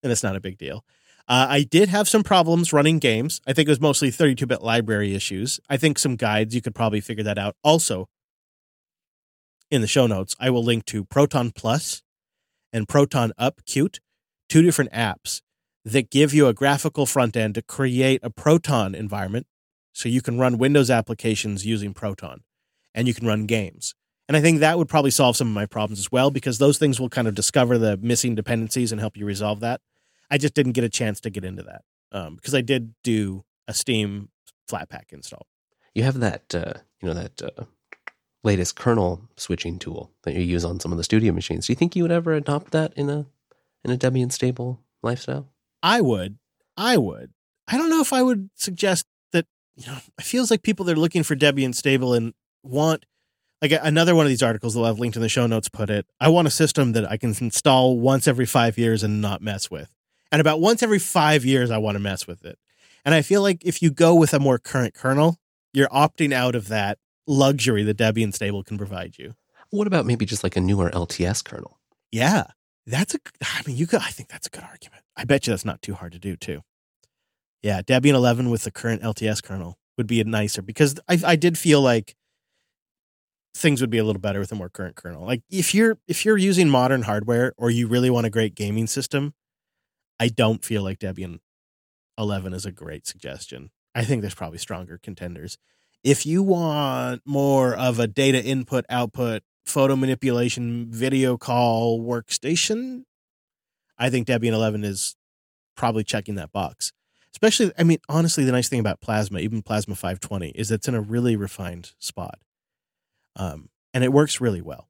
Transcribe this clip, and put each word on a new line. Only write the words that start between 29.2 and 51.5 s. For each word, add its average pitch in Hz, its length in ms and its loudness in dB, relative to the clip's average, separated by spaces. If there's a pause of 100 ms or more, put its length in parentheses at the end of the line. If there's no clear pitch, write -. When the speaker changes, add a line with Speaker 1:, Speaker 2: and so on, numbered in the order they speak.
Speaker 1:
resolve 104 360 -4
that. 117 200 -6 (500)
I 143 80 2
just 139 160 -2
didn't 127 180 2
get 117 120 -2
a 113 40 -2
chance 107 320 -6
to 113 100 -10
get 95 140 -12
into 92 180 -12
that, - 220 -20 (280)
um, 85 220 -10
because - 200 -8
I 135 60 2
did 120 340 -2 (100)
do 101 400 -2 (240)
a 110 60 -10
Steam 101 560 -4 (380)
Flatpak - 440 -14
install. - 340 -20 (480)
Speaker 2:
You 110 80 0
have 131 180 0
that, - 340 -4
uh, - 200 -6 (260)
you 92 80 -6
know, 82 60 -4
that, 85 280 -10
uh, - 220 -14 (760)
latest 98 340 0
kernel 101 600 0
switching 87 420 -6
tool - 340 -14 (100)
that - 120 -6
you 92 60 -2
use 87 240 0
on 87 140 -6
some 87 140 -6
of 82 60 -4
the 85 60 -6
studio 110 280 2
machines. 87 340 -4
Do - 60 -2
you 123 40 -2
think 175 200 0
you 175 60 0
would 170 100 0
ever 165 200 -2
adopt 147 400 -4
that 156 220 0
in 143 160 -4
a, 147 160 -6 (580)
in 117 60 -4
a 127 60 0
Debian 127 340 0
stable 123 500 -4 (220)
lifestyle? 131 460 -6 (340)
Speaker 1:
I 214 180 4
would. 107 380 0 (380)
I 233 200 2
would. 73 360 -2 (360)
I 233 80 -2
don't 320 140 0
know 320 100 4
if 285 120 0
I 254 100 2
would 220 320 0
suggest 185 520 -2 (260)
that, 170 140 0 (300)
you 127 100 -20
know, 131 120 -12 (200)
it - 60 -14
feels 247 260 -2
like 226 120 2
people 196 220 -2
that 175 120 2
are 156 40 2
looking 165 220 2
for 151 120 0
Debian 135 400 2